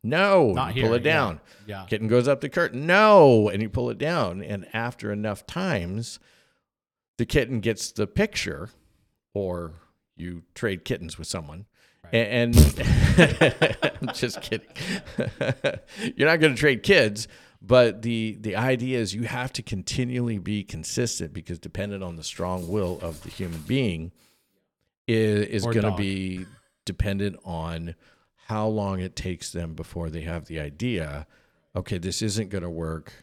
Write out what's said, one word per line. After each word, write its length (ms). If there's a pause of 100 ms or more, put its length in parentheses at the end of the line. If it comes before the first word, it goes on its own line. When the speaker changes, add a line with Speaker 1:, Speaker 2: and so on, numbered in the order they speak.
Speaker 1:
No, 500
Speaker 2:
Not 220
Speaker 1:
you 60
pull 120
Speaker 2:
here. 60
Speaker 1:
it 40
down. 380 (260)
Speaker 2:
Yeah. 140
Yeah. 40
Speaker 1:
Kitten 220
goes 200
up 140
the 80
curtain. 380
No, 640
and 120
you 80
pull 220
it 80
down. 420
And 320
after 380
enough 340
times, 720 (1000)
the 80
kitten 320
gets 320
the 160
picture, 640 (680)
or 380 (420)
you 260 (140)
trade 300
kittens 340
with 80
someone. 380 (400)
Speaker 2:
Right. 100
Speaker 1:
A-, 180
and 220
<laughs> 1500
I'm 120
just 280
kidding. 260 (500)
<laughs> 1000
You're 120
not 120
gonna 160
trade 280
kids, 440 (340)
but 400
the, 380
the 160
idea 440
is 140
you 100
have 300
to 100
continually 760
be 240
consistent 680
because 260
dependent 440
on 120
the 80
strong 440
will 340
of 220
the 60
human 320
being 500 (960)
i-, 40
is 540
Speaker 2:
Or 80
Speaker 1:
gonna 160
Speaker 2:
dog. 80
Speaker 1:
be 480 (400)
dependent 580
on 520 (520)
how 200
long 320
it 160
takes 360
them 240
before 340
they 120
have 240
the 140
idea, 680 (480)
"Okay, 220
this 240
isn't 280
gonna 200
work. 540